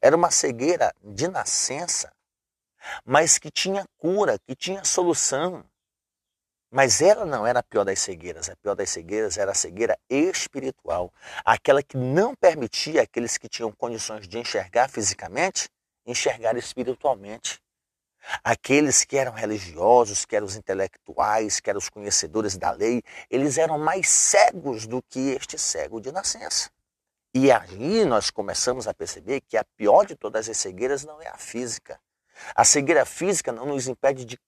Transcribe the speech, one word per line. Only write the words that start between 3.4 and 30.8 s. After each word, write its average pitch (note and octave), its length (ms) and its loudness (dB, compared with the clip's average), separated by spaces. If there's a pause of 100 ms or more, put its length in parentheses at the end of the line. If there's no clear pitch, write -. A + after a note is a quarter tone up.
tinha F#3+ 360 -4 (120)
cura, E3+ 480 2
que C3 100 -10
tinha F#3+ 280 -8
solução. E3+ 800 0 (1040)
Mas C3 320 4
ela G#3 240 6
não A#2+ 220 -2
era B2 120 2
a - 40 0
pior G#2 220 0
das F#2+ 140 0
cegueiras. E2+ 500 -8
A F2+ 80 -16
pior G2+ 180 -4
das G2 140 -4
cegueiras F#2+ 480 -4
era G2 140 0
a - 40 -4
cegueira G2 420 -2 (120)
espiritual, C3 1040 -2 (340)
aquela C#3 360 4
que - 140 -8
não D#3 400 2
permitia D#3 680 2
àqueles A#2 340 -6
que A#2 100 -18
tinham A2+ 240 -6
condições A2 560 -8
de F#2 100 -10
enxergar A2+ 520 0
fisicamente, A#2 800 -4 (360)
enxergar A#2+ 520 -2
espiritualmente. A#2 1080 -6 (800)
Aqueles C3+ 600 2
que C3+ 140 -4
eram C3 160 -2
religiosos, G#2 920 2
que A2+ 100 -4
eram G#2 120 -2
os F#2+ 80 -10
intelectuais, G#2 1040 -4
que - 100 -6
eram G2+ 80 -2
os - 120 -8
conhecedores G2+ 680 -4
da E2+ 140 -2
lei, A2+ 320 -2 (260)
eles C#3 300 0
eram D#3+ 180 0
mais D#3+ 320 -2
cegos C#3+ 800 2
do B2 160 -4
que C3 260 -4
este - 300 -6
cego D#2+ 420 -6
de C3 100 -10
nascença. - 600 -6 (640)
E C3 160 6
aí A#2+ 520 0
nós A#2+ 280 2
começamos G#2+ 560 -4
a G2 80 -4
perceber A#2+ 460 -8
que - 140 -6
a A2 80 0
pior C#3 440 4
de D3+ 80 -14
todas A2 340 -6
as G#2+ 80 -8
cegueiras B2+ 480 -4